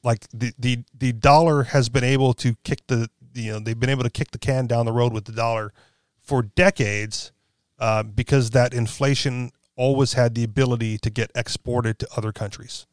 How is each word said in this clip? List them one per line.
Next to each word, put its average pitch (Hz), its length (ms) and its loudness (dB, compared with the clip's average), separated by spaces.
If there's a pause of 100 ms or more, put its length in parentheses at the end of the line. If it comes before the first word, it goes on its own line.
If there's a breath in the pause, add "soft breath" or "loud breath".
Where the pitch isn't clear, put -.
Like, 117 300 0
the, 117 260 -4
the, 123 260 -2 (120)
the 127 160 -2
dollar 143 520 6
has 123 240 2
been 123 160 0
able 131 300 4
to 120 200 -2 (100)
kick - 220 -6
the, 113 240 -2 (240)
you 113 180 -8
know, 107 60 -8
they've 113 200 -6
been 127 120 0
able 131 140 0
to 117 60 0
kick - 200 -6
the - 80 -14
can 131 280 0
down 117 200 2
the 113 60 -2
road 120 200 2
with 107 120 -6
the 113 80 -16
dollar 113 400 -2 (500 soft breath)
for 131 200 0
decades, 110 920 0 (480)
uh, 110 240 0
because 117 460 0
that 123 220 2
inflation 123 760 -2 (260)
always 135 360 2
had 120 220 2
the 117 100 0
ability 113 540 0
to 117 120 -4
get 107 240 -4
exported 120 640 -4
to - 80 -10 (100)
other 107 160 -4
countries - 600 -12